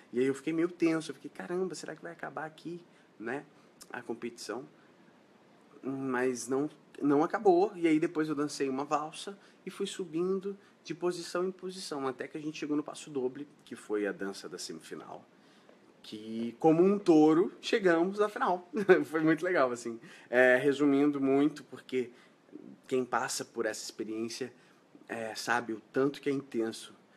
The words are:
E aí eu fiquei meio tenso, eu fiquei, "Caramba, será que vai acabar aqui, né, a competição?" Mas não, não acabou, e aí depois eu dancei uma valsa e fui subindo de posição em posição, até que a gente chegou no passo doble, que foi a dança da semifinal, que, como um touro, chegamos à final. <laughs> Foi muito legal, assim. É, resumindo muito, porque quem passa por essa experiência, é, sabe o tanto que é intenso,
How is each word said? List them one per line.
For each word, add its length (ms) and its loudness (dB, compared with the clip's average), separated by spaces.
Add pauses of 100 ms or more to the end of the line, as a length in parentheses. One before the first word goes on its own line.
(120)
E 80 -2
aí 60 4
eu 80 0
fiquei 180 -6
meio 180 0
tenso, 420 -2
eu 40 -14
fiquei, 140 -16
"Caramba, 460 -6
será 200 -12
que 60 -20
vai 100 -14
acabar 340 -10
aqui, 360 -12 (380)
né, 260 -6 (460)
a 100 -12
competição?" 680 -8 (1160)
Mas 640 -2
não, 220 0 (320)
não 220 4
acabou, 520 4
e 120 0
aí 120 4
depois 280 0
eu 80 -2
dancei 320 -2
uma 160 -2
valsa 540 -4 (280)
e 40 -8
fui 160 -6
subindo 720 -4 (260)
de 120 -8
posição 520 -4
em 40 -2
posição, 560 -8
até 200 -6
que 100 -12
a 40 -8
gente 160 -8
chegou 180 -4
no 80 -2
passo 260 -12
doble, 380 -4 (160)
que 120 -14
foi 320 -2
a 40 -2
dança 380 -8
da 80 -12
semifinal, 680 -12 (800)
que, 580 -8
como 240 8
um 140 6
touro, 640 6
chegamos 580 2
à 80 2
final. 460 -2
<laughs> 320 6
Foi 140 -4
muito 260 2
legal, 260 2
assim. 280 -8 (300)
É, 260 8
resumindo 640 4
muito, 440 4
porque 440 -6 (800)
quem 180 2
passa 400 -2
por 200 -6
essa 180 -4
experiência, 680 -8 (560)
é, 280 -8
sabe 380 -2
o 80 -8 (120)
tanto 280 0
que 80 -2
é 40 0
intenso, 600 -6 (220)